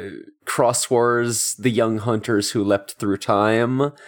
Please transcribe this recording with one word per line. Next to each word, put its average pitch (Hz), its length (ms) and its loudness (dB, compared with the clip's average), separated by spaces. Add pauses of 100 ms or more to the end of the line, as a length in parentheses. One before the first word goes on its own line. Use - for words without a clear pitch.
(440)
Cross - 460 0
Wars, 120 680 0
the 120 140 0
Young 113 280 0
Hunters 107 520 -2
Who 113 100 -2
Leapt 101 340 -2
Through 101 240 -2
Time. 120 760 2 (140)